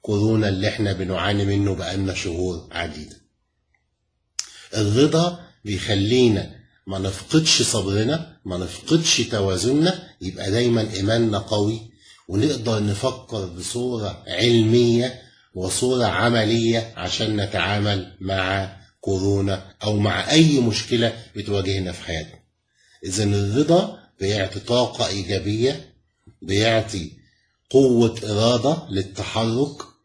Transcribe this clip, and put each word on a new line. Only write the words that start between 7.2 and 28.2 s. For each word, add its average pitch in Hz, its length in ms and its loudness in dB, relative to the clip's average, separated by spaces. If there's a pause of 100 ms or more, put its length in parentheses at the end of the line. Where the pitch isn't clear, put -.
صبرنا، 110 840 -2
ما 90 120 -6
نفقدش 151 640 0
توازننا، 117 880 0 (120)
يبقى 95 300 -6
دايمًا 113 420 0
إيماننا 107 440 0
قوي، 107 440 -2 (460)
ونقدر 110 560 0
نفكر 104 640 -4
بصورة 101 800 -6
علمية 117 960 4 (320)
وصورة 117 520 -2
عملية 113 920 0
عشان 107 380 -4
نتعامل 101 840 -2
مع 95 560 -2 (260)
كورونا 98 840 -2
أو 107 140 0
مع 104 340 0
أي 151 280 6
مشكلة 113 540 0 (220)
بتواجهنا 95 560 -2
في 85 100 -12
حياتنا. 80 380 -10 (680)
إذن 101 280 0
الرضا 147 680 2 (200)
بيعطي 98 400 -2
طاقة 120 480 0
إيجابية، 101 840 -2 (480)
بيعطي 104 680 0 (580)
قوة 123 540 6